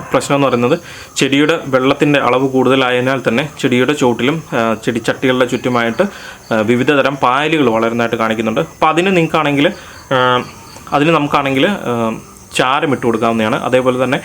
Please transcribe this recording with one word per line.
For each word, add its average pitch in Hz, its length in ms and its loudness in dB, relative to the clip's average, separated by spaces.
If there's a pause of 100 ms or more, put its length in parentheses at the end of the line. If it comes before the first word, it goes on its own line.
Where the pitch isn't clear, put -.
(120)
പ്രശ്നം 139 240 0
എന്ന് 139 120 0
പറയുന്നത് 123 320 0 (360)
ചെടിയുടെ 143 500 2
വെള്ളത്തിൻ്റെ 139 540 2
അളവ് 127 300 2
കൂടുതലായതിനാൽ 127 800 2
തന്നെ 135 220 0 (100)
ചെടിയുടെ 127 340 2
ചുവട്ടിലും, 131 500 0 (140)
ആ, 113 160 0 (120)
ചെടിച്ചട്ടികളുടെ 127 600 0
ചുറ്റുമായിട്ട്, 120 580 0 (500)
ആ, - 20 2
വിവിധ 120 360 2
തരം 139 240 2
പായലുകൾ 143 540 0
വളരുന്നതായിട്ട് 113 460 0
കാണിക്കുന്നുണ്ട്. 113 460 -2
അപ്പം 160 280 -2
അതിന് 180 280 0
നിങ്ങൾക്കാണെങ്കിൽ, 156 540 0 (420)
ആ, 127 300 2 (500)
അതിന് 147 160 2
നമുക്കാണെങ്കിൽ, 143 580 2
ആ, 117 520 -4 (380)
ചാരം 143 340 0
ഇട്ട് 127 140 -2
കൊടുക്കാവുന്നതാണ്. 113 500 0
അതേപോലെ 127 480 0
തന്നെ, 127 220 -2